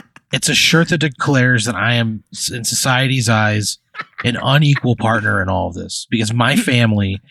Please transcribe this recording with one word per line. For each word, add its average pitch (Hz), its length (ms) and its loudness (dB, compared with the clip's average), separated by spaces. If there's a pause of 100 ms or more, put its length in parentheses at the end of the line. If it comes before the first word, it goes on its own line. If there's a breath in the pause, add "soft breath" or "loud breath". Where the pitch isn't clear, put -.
(340)
It's - 160 -2
a 147 60 0
shirt 165 340 2
that 170 80 0
declares 127 680 2
that 120 100 -4
I 110 180 0
am, 113 300 -2 (100)
s-, - 180 -8
in 123 140 -8
society's 127 640 0
eyes, 107 480 0 (480)
an 120 160 -2
unequal 135 560 2
partner 107 440 0
in 92 80 -2
all 92 200 0
of 87 60 -10
this 87 340 -10
because 110 240 0
my 120 240 2
family, 107 720 0